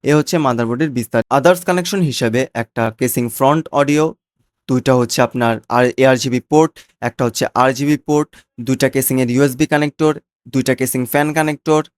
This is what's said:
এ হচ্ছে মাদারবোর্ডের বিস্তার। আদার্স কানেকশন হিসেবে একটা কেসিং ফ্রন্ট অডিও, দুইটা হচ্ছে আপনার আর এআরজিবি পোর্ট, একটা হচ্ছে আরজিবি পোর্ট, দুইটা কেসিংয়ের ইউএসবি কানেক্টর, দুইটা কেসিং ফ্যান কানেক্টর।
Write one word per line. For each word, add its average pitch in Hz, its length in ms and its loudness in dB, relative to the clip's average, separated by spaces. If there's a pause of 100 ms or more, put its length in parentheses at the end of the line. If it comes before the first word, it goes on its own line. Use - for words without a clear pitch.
(100)
এ - 80 4
হচ্ছে 151 180 0 (100)
মাদারবোর্ডের 123 500 -2
বিস্তার। 117 240 -2 (180)
আদার্স 175 300 4
কানেকশন 180 320 -2 (100)
হিসেবে 120 300 -2 (220)
একটা 113 220 -4 (140)
কেসিং 127 260 -2 (120)
ফ্রন্ট 147 280 2 (160)
অডিও, 147 240 2 (640)
দুইটা 127 320 0
হচ্ছে 120 180 -2 (100)
আপনার 117 260 0 (220)
আর 123 80 4 (180)
এআরজিবি 127 380 2 (100)
পোর্ট, 156 220 4 (360)
একটা - 180 -6
হচ্ছে - 180 -4 (180)
আরজিবি 139 340 2 (100)
পোর্ট, 147 220 0 (380)
দুইটা 131 280 0
কেসিংয়ের 131 400 0
ইউএসবি 139 380 0
কানেক্টর, 151 400 -2 (420)
দুইটা 131 240 0
কেসিং 131 220 -4 (120)
ফ্যান 147 160 0 (100)
কানেক্টর। 156 420 0 (180)